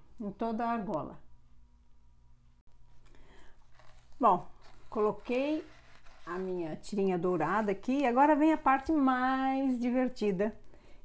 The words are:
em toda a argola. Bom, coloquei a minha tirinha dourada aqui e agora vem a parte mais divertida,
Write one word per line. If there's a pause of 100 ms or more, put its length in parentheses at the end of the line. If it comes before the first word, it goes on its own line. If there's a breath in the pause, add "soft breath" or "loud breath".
(180)
em
toda
a
argola. (3000 soft breath)
Bom, (420)
coloquei (640)
a
minha
tirinha
dourada
aqui
e
agora
vem
a
parte
mais
divertida, (480 soft breath)